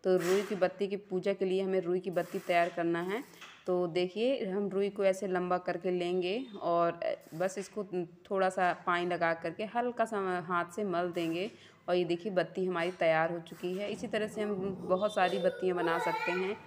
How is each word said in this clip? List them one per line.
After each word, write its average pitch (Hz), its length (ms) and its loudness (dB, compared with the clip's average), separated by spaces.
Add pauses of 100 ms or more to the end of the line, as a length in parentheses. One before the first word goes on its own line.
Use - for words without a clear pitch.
तो 185 140 4
रुई 180 240 4
की 202 140 -4
बत्ती 185 320 0
की 196 80 -2
पूजा 190 380 -2
के 196 120 -2
लिए 185 160 2
हमें 190 200 2
रुई 180 180 0
की 185 120 -6
बत्ती 175 280 -4
तैयार 175 300 2
करना 170 320 0
है। 196 220 -4 (440)
तो 180 200 2
देखिए, 180 580 0
हम 196 240 -2
रुई 196 200 0
को 202 140 -2
ऐसे 190 240 2
लंबा 180 300 0
करके 175 340 -2
लेंगे 180 540 0 (160)
और 170 380 2 (360)
बस 185 220 -2
इसको 202 260 -6 (480)
थोड़ा 190 180 4
सा 180 380 0
पानी 175 180 2
लगा 170 280 2
करके 165 300 -4
हल्का 240 420 0
सा 185 420 -2
हाथ 175 180 0
से 208 180 -6
मल 180 280 0
देंगे। 170 400 -2 (380)
और 180 60 4
ये 180 80 4
देखिए, 175 280 -2
बत्ती 185 340 0
हमारी 175 260 0
तैयार 165 400 4
हो 170 80 -4
चुकी 180 380 -6
है। 208 140 -4
इसी 220 160 -6
तरह 214 200 -2
से - 140 -6
हम 196 400 -2
बहुत 185 340 0
सारी 185 240 2
बत्तियाँ 180 380 2
बना 170 220 2
सकते 175 320 0
हैं। 190 360 0